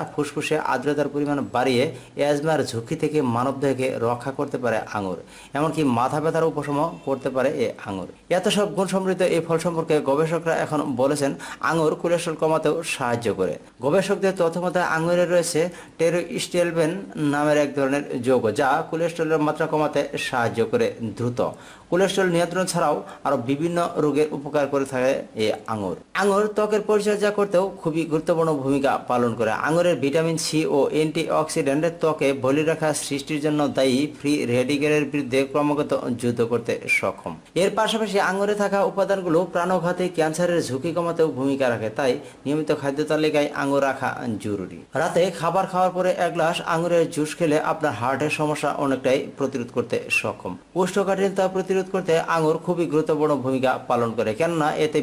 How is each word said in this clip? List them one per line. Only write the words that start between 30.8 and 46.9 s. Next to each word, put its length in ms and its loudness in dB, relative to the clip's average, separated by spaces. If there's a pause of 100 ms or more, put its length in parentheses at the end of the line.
অ্যান্টিঅক্সিডেন্ট 880 0 (160)
ত্বকে 280 2 (160)
বলিরেখা 460 2 (140)
সৃষ্টির 400 -4
জন্য 160 2 (160)
দায়ী 220 4 (200)
ফ্রি 140 0 (220)
রেডিক্যালের 580 2
বিরুদ্ধে 280 0 (100)
ক্রমাগত 420 0 (280)
যুদ্ধ 200 0 (100)
করতে 220 -2 (260)
সক্ষম। 340 -4 (300)
এর 160 2
পাশাপাশি 400 0 (120)
আঙুরে 320 0
থাকা 160 2 (120)
উপাদানগুলো 480 2 (160)
প্রাণঘাতী 520 0 (100)
ক্যান্সারের 520 2
ঝুঁকি 280 -4
কমাতেও 320 2 (100)
ভূমিকা 340 2
রাখে, 160 -2 (100)
তাই 140 4 (320)
নিয়মিত 260 0 (100)
খাদ্য 200 -2 (100)
তালিকায় 380 2 (140)
আঙুর 260 2
রাখা 220 -2 (340)
জরুরি। 340 -6 (220)
রাতে 220 2 (180)
খাবার 320 0
খাওয়ার 240 2
পরে 140 2 (140)
এক 120 0
গ্লাস 200 2 (180)
আঙুরের 300 4 (100)